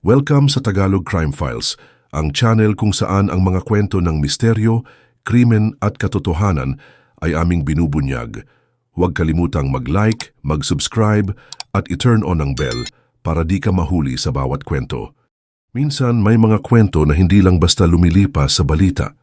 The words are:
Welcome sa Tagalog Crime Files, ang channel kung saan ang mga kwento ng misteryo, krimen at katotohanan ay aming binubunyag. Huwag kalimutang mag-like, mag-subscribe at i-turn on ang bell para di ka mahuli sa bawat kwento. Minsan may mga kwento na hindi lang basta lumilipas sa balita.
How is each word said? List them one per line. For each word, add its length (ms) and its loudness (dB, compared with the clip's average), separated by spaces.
Welcome 480 2
sa 160 -2
Tagalog 400 0
Crime 240 -2
Files, 480 -8
ang 240 -4
channel 400 2
kung 160 0
saan 400 0
ang 160 0
mga 160 0
kwento 400 0
ng 160 0
misteryo, 640 0
krimen 560 2
at 240 -4
katotohanan 800 -2
ay 160 -2
aming 240 0
binubunyag. 800 -2
Huwag 160 0
kalimutang 560 -2
mag-like, 720 -2
mag-subscribe 960 -2
at 160 -2
i-turn 320 2
on 160 0
ang 160 -2
bell 240 -4
para 240 -2
di 160 -2
ka 80 -2
mahuli 480 -2
sa 160 -4
bawat 320 -6
kwento. 480 -6
Minsan 480 -2
may 160 4
mga 320 4
kwento 400 4
na 80 2
hindi 240 4
lang 240 4
basta 240 2
lumilipas 720 2
sa 80 0
balita. 580 0